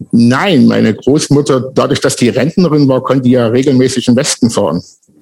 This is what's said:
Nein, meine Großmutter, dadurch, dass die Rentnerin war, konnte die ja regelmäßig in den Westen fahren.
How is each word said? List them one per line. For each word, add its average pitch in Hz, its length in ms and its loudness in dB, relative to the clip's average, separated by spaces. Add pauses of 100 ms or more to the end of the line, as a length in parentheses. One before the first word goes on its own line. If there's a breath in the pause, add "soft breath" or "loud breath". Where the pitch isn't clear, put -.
(120)
Nein, 127 560 2
meine 110 260 0
Großmutter, 143 800 -2
dadurch, 127 280 -2
dass 143 160 -2
die 123 100 0
Rentnerin 147 640 0
war, 127 120 0
konnte 131 220 -2
die 123 80 2
ja 123 160 2
regelmäßig 127 600 0
in 117 60 4
den 123 40 2
Westen 131 300 -2
fahren. 101 340 -4 (380)